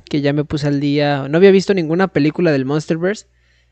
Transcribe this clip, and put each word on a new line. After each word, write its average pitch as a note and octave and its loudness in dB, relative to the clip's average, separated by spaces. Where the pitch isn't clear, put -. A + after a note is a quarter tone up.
que D3+ -2
ya C#3+ 0
me D3 -2
puse D3+ -4
al C#3+ 0
día, C#3+ -2
no D3+ 0
había G3 8
visto G3 2
ninguna F3 -2
película D#3 0
del C3+ 0
Monsterverse E3 -4